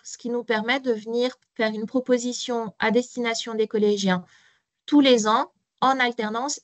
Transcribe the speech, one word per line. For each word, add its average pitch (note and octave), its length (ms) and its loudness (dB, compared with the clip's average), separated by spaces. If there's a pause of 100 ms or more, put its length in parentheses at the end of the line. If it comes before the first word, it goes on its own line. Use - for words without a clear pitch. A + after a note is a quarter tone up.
ce - 160 -18
qui B3 100 -10
nous A#3+ 160 -4
permet A#3 360 -2
de C4 120 -2
venir A#3 420 -2 (200)
faire A3 180 0
une G#3+ 140 -6
proposition B3 920 -2
à A3 120 0
destination A#3 640 -2
des A3 140 0
collégiens G3+ 560 0 (640)
tous D4 140 6
les B3 260 6
ans A#3+ 260 2 (280)
en C4 200 2
alternance A#3+ 640 -2